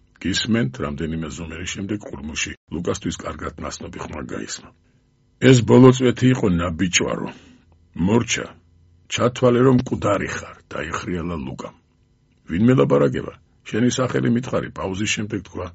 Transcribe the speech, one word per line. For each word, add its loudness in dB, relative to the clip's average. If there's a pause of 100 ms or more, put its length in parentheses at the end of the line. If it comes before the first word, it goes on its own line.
(140)
„გისმენთ?“, -2
რამდენიმე -6
ზომერის -12
შემდეგ -6
ყურმუში -10 (200)
ლუკასთვის -6
კარგად -10
ნაცნობი -12
ხმა -10
გაისმა. -12 (760)
„ეს 10
ბოლო 10
წვეთი 2
იყო, 0 (100)
ნაბიჭვარო. -2 (680)
მორჩა, 0 (640)
ჩათვალე, 2
რომ 6
მკვდარი -2
ხარ“, -12 (120)
დაიხრიალა -6
ლუკამ. -10 (720)
„ვინ 0
მელაპარაკება? 2 (320)
შენი 0
სახელი -2
მითხარი“, -2
პაუზის -6
შემდეგ -6
თქვა -12